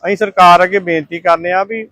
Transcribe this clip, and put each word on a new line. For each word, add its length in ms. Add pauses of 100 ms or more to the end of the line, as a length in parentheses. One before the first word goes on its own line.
ਅਸੀਂ 120
ਸਰਕਾਰ 460
ਅੱਗੇ 160
ਬੇਨਤੀ 400
ਕਰਦੇ 320
ਆ 120
ਵੀ 280